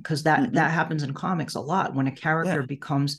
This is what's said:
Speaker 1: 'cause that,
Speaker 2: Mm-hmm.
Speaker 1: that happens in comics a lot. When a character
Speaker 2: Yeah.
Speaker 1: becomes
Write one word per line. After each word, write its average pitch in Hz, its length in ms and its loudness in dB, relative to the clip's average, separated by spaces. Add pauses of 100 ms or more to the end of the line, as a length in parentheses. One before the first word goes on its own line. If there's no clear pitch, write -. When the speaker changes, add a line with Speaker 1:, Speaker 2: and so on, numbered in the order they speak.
Speaker 1:
'cause 151 220 -4
that, 156 160 6
Speaker 2:
Mm-hmm. 233 140 0
Speaker 1:
that 160 180 4
happens 160 320 0
in 139 100 -6
comics 170 400 -4
a - 60 -4
lot. 165 340 -2
When 135 140 2
a 131 40 0
character 165 460 0
Speaker 2:
Yeah. 135 80 -2
Speaker 1:
becomes 143 520 -2